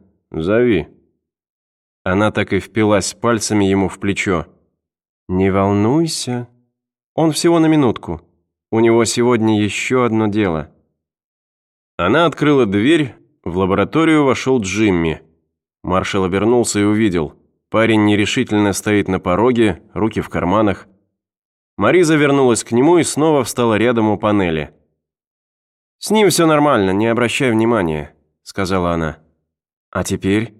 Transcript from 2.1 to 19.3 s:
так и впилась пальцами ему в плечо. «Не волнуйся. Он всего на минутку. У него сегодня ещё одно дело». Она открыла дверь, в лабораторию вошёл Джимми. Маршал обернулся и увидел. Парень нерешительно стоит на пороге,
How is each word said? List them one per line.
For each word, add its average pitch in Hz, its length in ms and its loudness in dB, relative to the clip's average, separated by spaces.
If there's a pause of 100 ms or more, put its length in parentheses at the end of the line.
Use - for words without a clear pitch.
так 101 200 -4
и 98 80 0
впилась 104 540 0
пальцами 107 500 0
ему 98 240 2
в - 120 -10
плечо. 95 480 -4 (800)
«Не 95 220 0
волнуйся. 120 1000 -2 (680)
Он 156 160 0
всего 170 280 0
на 160 60 4
минутку. 127 560 0 (500)
У 113 80 0
него 113 260 4
сегодня 110 540 0
ещё 117 440 -2
одно 110 240 0
дело». 95 440 -2 (1300)
Она 123 300 2
открыла 143 400 2
дверь, 120 480 0 (280)
в 87 140 -6
лабораторию 120 640 0
вошёл 131 380 0
Джимми. 92 600 -2 (580)
Маршал 92 440 -2
обернулся 104 540 0
и 104 40 2
увидел. 101 500 0 (360)
Парень 110 360 2
нерешительно 104 680 0
стоит 101 340 -2
на 92 120 -2
пороге, 104 600 0 (120)